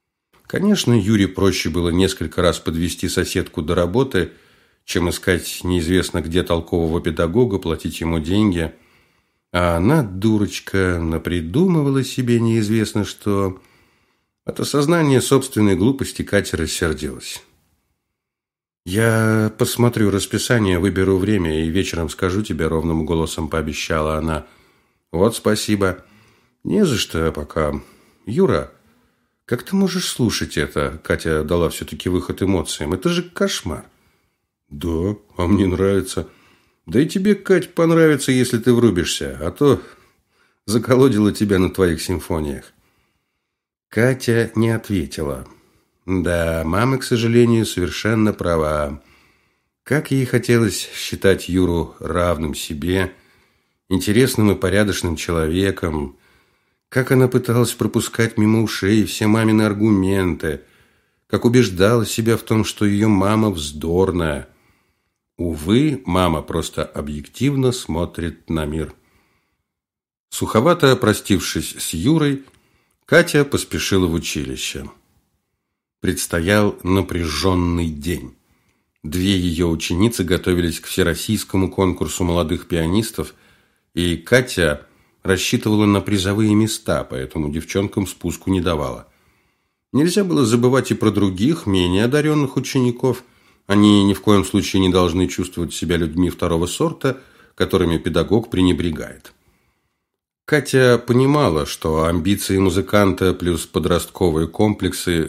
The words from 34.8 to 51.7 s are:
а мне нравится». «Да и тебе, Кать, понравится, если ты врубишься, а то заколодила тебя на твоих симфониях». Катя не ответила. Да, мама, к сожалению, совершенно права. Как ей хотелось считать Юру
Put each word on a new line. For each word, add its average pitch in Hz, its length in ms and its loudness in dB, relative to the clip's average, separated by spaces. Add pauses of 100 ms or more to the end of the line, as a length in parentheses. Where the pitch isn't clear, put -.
а 87 100 -2
мне 101 200 4
нравится». 92 600 0 (580)
«Да 95 140 0
и 165 80 2
тебе, 196 260 2
Кать, 190 380 0
понравится, 165 600 4
если 127 260 2
ты 120 160 4
врубишься, 87 640 2
а 80 100 -4
то 139 300 2 (840)
заколодила 117 640 4
тебя 101 260 0
на 92 120 2
твоих 87 320 0
симфониях». 78 720 -6 (1120)
Катя 117 640 0
не 113 140 2
ответила. 82 800 -4 (600)
Да, 85 580 0
мама, 113 340 0
к - 60 -10
сожалению, 117 600 4
совершенно 104 720 0
права. 76 680 -2 (800)
Как 147 260 -2
ей 135 160 0
хотелось 117 640 0
считать - 560 0
Юру 85 500 0